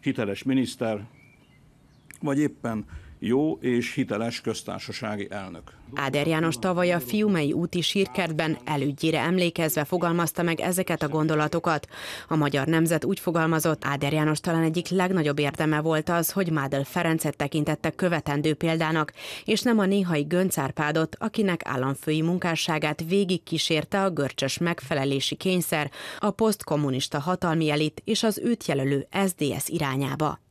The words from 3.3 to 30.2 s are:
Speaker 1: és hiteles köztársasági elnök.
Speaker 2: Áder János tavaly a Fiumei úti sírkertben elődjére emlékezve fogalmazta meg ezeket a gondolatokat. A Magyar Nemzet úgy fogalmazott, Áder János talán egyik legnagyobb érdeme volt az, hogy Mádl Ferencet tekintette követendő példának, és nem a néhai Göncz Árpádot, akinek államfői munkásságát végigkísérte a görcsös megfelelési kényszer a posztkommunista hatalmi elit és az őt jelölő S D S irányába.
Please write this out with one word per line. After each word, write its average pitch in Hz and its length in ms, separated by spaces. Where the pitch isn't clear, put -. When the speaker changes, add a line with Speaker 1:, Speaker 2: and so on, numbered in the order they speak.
Speaker 1:
és 120 340
hiteles 113 460
köztársasági 104 880
elnök. 92 420
Speaker 2:
Áder 139 320
János 160 320
tavaly 180 340
a 175 80
Fiumei 190 520
úti 175 280
sírkertben 165 840
elődjére 147 560
emlékezve 165 640
fogalmazta 170 580
meg 170 180
ezeket 180 420
a 151 60
gondolatokat. 156 760
A 165 80
Magyar 143 300
Nemzet 160 380
úgy 185 160
fogalmazott, 160 640
Áder 143 280
János 151 280
talán 165 220
egyik 160 260
legnagyobb 180 500
érdeme 151 420
volt 156 280
az, 170 220
hogy 185 200
Mádl 139 320
Ferencet 160 540
tekintette 151 540
követendő 151 640
példának, 160 580
és 208 160
nem 233 180
a 196 80
néhai 180 360
Göncz 175 360
Árpádot, 151 600
akinek 196 460
államfői 139 580
munkásságát 160 840
végigkísérte 175 920
a 196 80
görcsös 139 480
megfelelési 139 760
kényszer 170 560
a 214 120
posztkommunista 147 880
hatalmi 160 520
elit 151 340
és - 180
az 220 160
őt - 280
jelölő 139 400
S 185 80
D 139 260
S - 80
irányába. 139 840